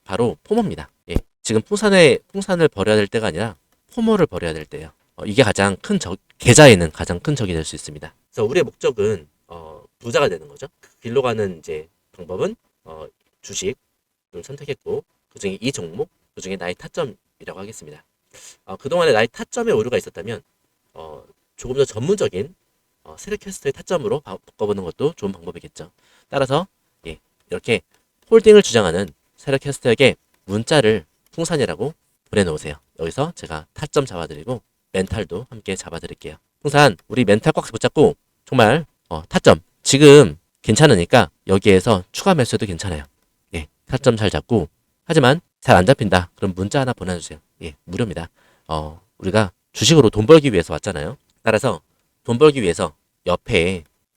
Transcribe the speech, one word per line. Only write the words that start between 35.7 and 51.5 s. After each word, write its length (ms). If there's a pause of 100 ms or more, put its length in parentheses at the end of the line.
잡아드릴게요. 600 (260)
풍산, 360 (100)
우리 180
멘탈 280
꽉 120
붙잡고 500 (300)
정말, 400 (240)
어, 180
타점 320 (220)
지금 560 (240)
괜찮으니까 680 (180)
여기에서 640
추가 240
매수해도 300
괜찮아요. 380 (520)
예, 120 (200)
타점 300
잘 120
잡고 380 (380)
하지만 360 (200)
잘 140
안 100
잡힌다. 500
그럼 200
문자 260
하나 120
보내주세요. 460 (240)
예, 120 (100)
무료입니다. 440 (380)
어, 340 (160)
우리가 340 (220)
주식으로 360
돈 160
벌기 280
위해서 200
왔잖아요. 440 (240)
따라서 400 (420)